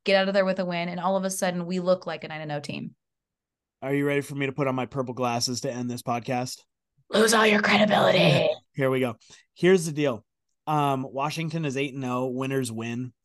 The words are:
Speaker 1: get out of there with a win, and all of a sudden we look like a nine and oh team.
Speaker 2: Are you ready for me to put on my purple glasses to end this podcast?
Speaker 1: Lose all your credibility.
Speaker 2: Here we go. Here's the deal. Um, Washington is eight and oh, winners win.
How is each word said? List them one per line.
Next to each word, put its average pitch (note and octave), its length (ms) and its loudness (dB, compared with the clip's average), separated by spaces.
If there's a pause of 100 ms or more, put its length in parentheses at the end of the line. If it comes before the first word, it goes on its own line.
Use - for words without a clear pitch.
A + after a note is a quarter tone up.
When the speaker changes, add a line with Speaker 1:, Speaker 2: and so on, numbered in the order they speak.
Speaker 1:
get G3 120 2
out F#3+ 120 4
of G3 80 0
there G3 100 4
with F#3+ 140 0
a F#3 60 -2
win, F3 240 -4
and F3 100 -8
all F#3 180 0
of F#3+ 60 -2
a F#3+ 80 -2
sudden F3+ 340 -2
we F3+ 140 -4
look F3+ 260 2
like D#3+ 180 -8
a D#3+ 40 -8
nine D#3 140 -10
and D3+ 100 -8
oh D3 80 -4
team. - 340 -10 (880)
Speaker 2:
Are C3+ 120 -4
you C#3+ 120 2
ready C#3+ 160 0
for C#3 140 -8
me C#3 100 -2
to C3 60 -2
put C3+ 160 -2
on C3 80 0
my B2+ 100 -2
purple B2+ 300 -6
glasses A#2+ 460 -2
to C#3 100 -4
end B2 180 -6
this A#2+ 140 -8
podcast? B2 580 -4 (480)
Speaker 1:
Lose A3 240 4
all A3 140 4
your G#3 140 4
credibility. F#3+ 840 4 (260)
Speaker 2:
Here C3 180 0
we C3 80 0
go. A#2+ 160 0 (400)
Here's F3+ 300 4
the E3 60 -4
deal. C#3 320 -2 (440)
Um, C#3+ 400 2
Washington D#3 580 -4
is C3 120 -2
eight C#3 160 -2
and C3+ 120 -6
oh, B2+ 220 -2
winners C3 440 -2
win. A#2 400 -6 (120)